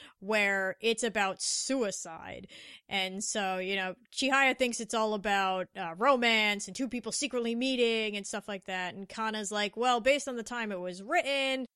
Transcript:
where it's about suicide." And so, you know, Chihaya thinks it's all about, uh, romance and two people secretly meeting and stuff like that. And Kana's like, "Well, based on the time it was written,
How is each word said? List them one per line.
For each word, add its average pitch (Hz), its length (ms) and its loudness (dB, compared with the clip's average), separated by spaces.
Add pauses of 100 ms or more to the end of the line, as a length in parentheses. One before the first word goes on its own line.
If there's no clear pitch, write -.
(200)
where 196 640 0
it's 226 220 0
about 196 380 0
suicide." 185 1080 -4 (420)
And 190 340 -2
so, 190 360 0
you 190 180 -2
know, 185 180 -2 (160)
Chihaya 262 460 4
thinks 240 240 0
it's 220 120 -6
all 220 200 2
about, 196 540 2 (100)
uh, 170 200 -6
romance 214 720 4
and 190 80 -12
two 254 140 -2
people 226 240 -6
secretly 233 420 -2
meeting 233 640 2
and 196 100 -8
stuff 208 220 -6
like 196 160 -8
that. 185 300 -4
And 190 120 -10
Kana's 214 460 -4
like, 208 240 0
"Well, 240 240 4
based 269 260 4
on 254 80 -6
the 226 80 -6
time 226 300 -4
it 180 80 -6
was 180 200 -8
written, 269 640 0 (100)